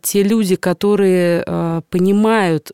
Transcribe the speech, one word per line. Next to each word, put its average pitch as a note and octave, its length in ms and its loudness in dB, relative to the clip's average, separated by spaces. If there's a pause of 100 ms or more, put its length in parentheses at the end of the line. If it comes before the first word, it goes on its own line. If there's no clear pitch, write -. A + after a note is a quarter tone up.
те G3+ 200 -2
люди, G3+ 340 0
которые, F#3 880 0
э, E3+ 340 -4 (100)
понимают, G3 840 0